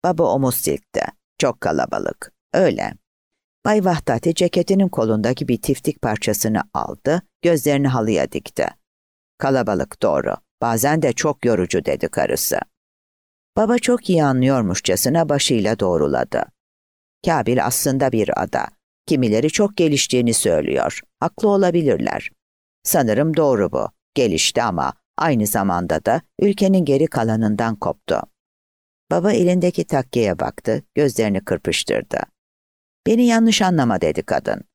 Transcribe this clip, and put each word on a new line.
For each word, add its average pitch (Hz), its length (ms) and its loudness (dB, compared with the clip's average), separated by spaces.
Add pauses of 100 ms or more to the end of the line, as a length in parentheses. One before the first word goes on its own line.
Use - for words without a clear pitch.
Baba 175 180 0
omuz 127 320 0
silkti. - 460 -4 (360)
"Çok - 240 -4
kalabalık." 50 720 -4 (200)
"Öyle." 101 400 0 (720)
Bay 214 200 2
Vahdati 160 480 0
ceketinin 180 560 2
kolundaki 113 580 0
bir 120 140 0
tiftik - 400 -2
parçasını 107 600 -2 (120)
aldı, - 480 -2 (200)
gözlerini 143 460 2
halıya 110 440 0
dikti. - 360 -6 (720)
"Kalabalık 110 640 -2
doğru, 69 340 0 (260)
bazen 120 400 0
de 131 120 0
çok - 320 -4
yorucu." 92 400 0
dedi 71 220 -2
karısı. - 520 -2 (1000)
Baba 226 200 2
çok 247 320 0
iyi 165 140 4
anlıyormuşçasına 131 1040 0
başıyla 113 500 0
doğruladı. 73 680 0 (800)
"Kabil 127 400 0
aslında 131 460 0
bir 107 320 0
ada. - 240 -4 (380)
Kimileri 127 440 2
çok 202 280 0
geliştiğini 127 560 2
söylüyor. 76 680 0 (180)
Haklı - 300 -2
olabilirler. 170 800 0 (540)
Sanırım 143 540 0
doğru 123 340 2
bu. 57 160 -4 (260)
Gelişti 117 500 0
ama 80 300 -2 (240)
aynı 120 300 2
zamanda 87 580 -2
da 123 160 0 (180)
ülkenin 196 460 2
geri 143 220 2
kalanından 110 680 0
koptu." - 460 -4 (920)
Baba 175 200 0
elindeki 180 560 0
takkeye 117 520 -2
baktı, - 440 -4 (120)
gözlerini 110 500 0
kırpıştırdı. - 760 -4 (880)
"Beni 233 180 4
yanlış 226 360 4
anlama." 139 400 2
dedi 78 220 0
kadın. 52 400 -4 (120)